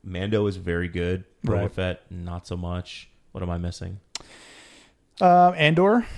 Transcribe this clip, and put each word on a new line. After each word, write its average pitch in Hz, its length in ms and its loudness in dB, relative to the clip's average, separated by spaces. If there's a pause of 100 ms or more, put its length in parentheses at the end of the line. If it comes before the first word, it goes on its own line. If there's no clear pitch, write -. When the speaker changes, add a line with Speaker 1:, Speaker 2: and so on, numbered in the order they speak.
Speaker 1:
Mando 98 420 -2
is 98 100 -4
very 87 320 -4
good. 90 360 -4 (200)
Boba - 80 0 (100)
Speaker 2:
Right. 101 100 -4
Speaker 1:
Fett, 92 380 -6
not 87 360 -12
so 87 100 -8
much. 90 520 -8 (240)
What 95 100 -10
am 90 80 -6
I 87 60 -4
missing? 87 440 -8 (1200)
Speaker 2:
Um, 180 340 8
Andor? 180 500 4 (120)